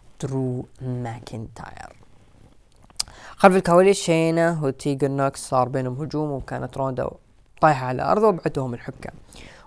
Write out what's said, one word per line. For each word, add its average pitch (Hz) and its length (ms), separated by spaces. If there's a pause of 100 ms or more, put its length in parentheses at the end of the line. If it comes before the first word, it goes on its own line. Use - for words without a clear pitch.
(220)
درو 131 420 (180)
ماكنتاير. 117 1160 (1400)
خلف 190 200
الكواليس 185 400
شينا 165 680
وتيجر 139 460
نوكس 139 400
صار 127 200
بينهم 131 340
هجوم، 151 280
وكانت 127 460
روندا 135 340 (500)
طايحة 135 260
على 127 100
الأرض 147 260
وبعدهم 156 520
الحكام - 400 (520)